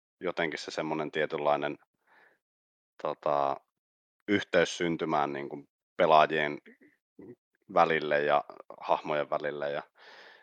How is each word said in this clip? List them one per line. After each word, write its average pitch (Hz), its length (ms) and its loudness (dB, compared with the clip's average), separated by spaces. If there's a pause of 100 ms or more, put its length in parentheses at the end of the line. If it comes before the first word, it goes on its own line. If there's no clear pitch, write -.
(200)
jotenkin 82 380 -4
se - 120 -10
semmonen 78 400 -4
tietynlainen, 73 680 -2 (1200)
tota, 71 540 -2 (720)
yhteys 95 480 2
syntymään 80 560 -2
niinku 71 320 -10 (320)
pelaajien 76 640 4 (1160)
välille 76 480 2
ja 73 220 2 (360)
hahmojen 73 500 -2
välille. 73 400 -4
Ja 73 120 -6 (600)